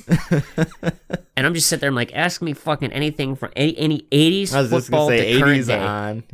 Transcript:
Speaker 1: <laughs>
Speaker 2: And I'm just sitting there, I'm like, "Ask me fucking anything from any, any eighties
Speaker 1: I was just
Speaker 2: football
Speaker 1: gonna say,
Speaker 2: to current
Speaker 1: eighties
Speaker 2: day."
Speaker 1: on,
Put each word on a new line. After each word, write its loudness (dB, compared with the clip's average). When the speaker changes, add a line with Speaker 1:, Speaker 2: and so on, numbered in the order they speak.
Speaker 1:
<laughs> 0
Speaker 2:
And 2
I'm 0
just 0
sitting -2
there, 0
I'm 0
like, -2
"Ask -2
me -4
fucking -4
anything -4
from -8
any, 0
any -2
eighties 2
Speaker 1:
I 2
was -2
just 0
Speaker 2:
football 2
Speaker 1:
gonna 4
say, 2
Speaker 2:
to 4
current 6
Speaker 1:
eighties 2
Speaker 2:
day." 0
Speaker 1:
on, -4